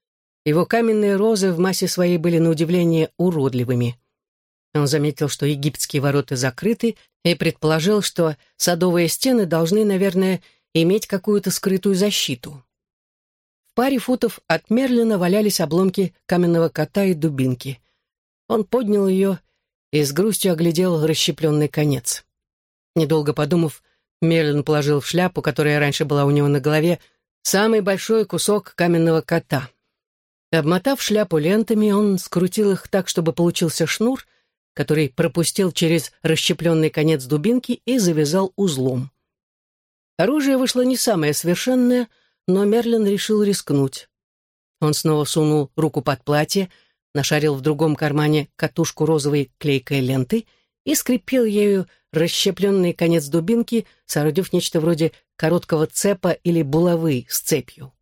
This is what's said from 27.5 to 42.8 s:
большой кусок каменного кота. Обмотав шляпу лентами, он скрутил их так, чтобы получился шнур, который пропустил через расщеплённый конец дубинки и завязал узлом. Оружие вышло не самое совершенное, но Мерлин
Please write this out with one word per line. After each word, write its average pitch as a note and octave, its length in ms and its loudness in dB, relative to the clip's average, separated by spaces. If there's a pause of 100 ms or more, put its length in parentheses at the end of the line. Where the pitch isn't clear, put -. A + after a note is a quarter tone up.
большой G3+ 440 0
кусок G3+ 520 -2
каменного E3 440 2
кота. C#3+ 500 -4 (840)
Обмотав F3+ 500 0
шляпу G#3 360 0
лентами, G#3+ 520 0
он G3+ 280 2
скрутил F#3 540 -2
их - 160 -6
так, F#3+ 200 -2
чтобы E3 240 -2
получился E3+ 540 -2
шнур, B3 380 -2 (500)
который D3+ 340 0
пропустил E3 640 -2
через E3 400 0 (100)
расщеплённый D#3+ 680 0
конец D#3 340 0
дубинки G#3 600 -2
и B3+ 140 0
завязал F3 580 0
узлом. C3 540 -2 (1080)
Оружие C4+ 400 2
вышло B3 240 0
не B3+ 140 2
самое D#3+ 360 0
совершенное, B3 760 0 (380)
но F#3+ 180 2
Мерлин A3+ 420 2